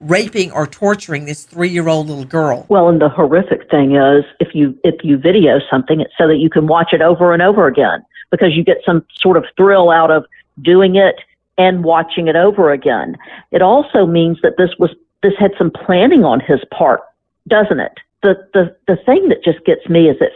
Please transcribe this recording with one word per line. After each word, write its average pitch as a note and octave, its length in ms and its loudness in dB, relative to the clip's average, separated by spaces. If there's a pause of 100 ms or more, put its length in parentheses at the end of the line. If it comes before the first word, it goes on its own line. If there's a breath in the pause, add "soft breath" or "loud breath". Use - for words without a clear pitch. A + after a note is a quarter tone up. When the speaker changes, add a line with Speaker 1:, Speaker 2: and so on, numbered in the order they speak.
Speaker 1:
raping F#3 500 -4
or D3 160 -4
torturing E3+ 600 -6
this D3 180 -14
three-year-old E3 640 -4
little C#3 160 -10
girl. D3+ 440 -4
Speaker 2:
Well, F3+ 200 2
and E3+ 120 2
the D3+ 80 2
horrific D#3+ 600 -2
thing C#3 240 2
is, C#3+ 300 2 (160)
if E3 120 -4
you, C#3+ 300 -2
if D#3+ 220 -2
you C#3+ 120 2
video C#3+ 440 2 (100)
something, D3+ 300 -2
it's - 180 -10
so E3+ 80 2
that D#3 120 2
you D#3+ 120 0
can D#3 160 0
watch E3 260 0
it D#3 80 0
over E3+ 320 2
and E3+ 80 0
over F#3+ 280 2
again, A#2 360 -2 (280 loud breath)
because E3+ 240 0
you E3+ 80 -2
get F3+ 200 0
some E3 300 -2
sort F#3 220 0
of D3+ 80 0 (120)
thrill F#3 340 4
out E3 200 2
of D#3 140 0 (360 soft breath)
doing F#3 360 2
it F#3+ 180 2 (420)
and F#3 280 0
watching E3 420 -2
it D#3+ 80 0
over F3+ 380 2
again. A2+ 440 -4 (360 loud breath)
It F3 100 0
also A3+ 420 2
means E3+ 380 0
that - 140 0
this F3+ 200 0
was, F3 140 0 (320)
this G3 160 0
had G3 180 0
some F3 140 -2
planning G#3+ 540 2
on C3 160 0
his C#3 180 0 (180)
part, C#3 260 0 (440)
doesn't G3+ 320 0
it? - 140 -8 (320)
The, F#3+ 100 2 (200)
the, F3+ 220 0 (120)
the F#3 80 0
thing F4 320 0
that - 160 -2
just - 200 -2
gets - 240 -2
me E3 200 4
is C#3 120 0
that E3+ 160 0